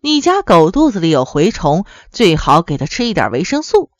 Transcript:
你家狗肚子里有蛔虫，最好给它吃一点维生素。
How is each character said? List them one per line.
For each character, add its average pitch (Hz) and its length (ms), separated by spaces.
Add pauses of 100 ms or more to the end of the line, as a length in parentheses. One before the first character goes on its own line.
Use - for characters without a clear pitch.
你 302 160
家 370 220
狗 170 300
肚 302 180
子 196 100
里 165 120
有 131 140
蛔 160 260
虫， 160 340 (260)
最 180 240
好 151 280
给 143 160
它 143 80
吃 - 180
一 226 80
点 123 160
维 127 140
生 285 180
素。 381 380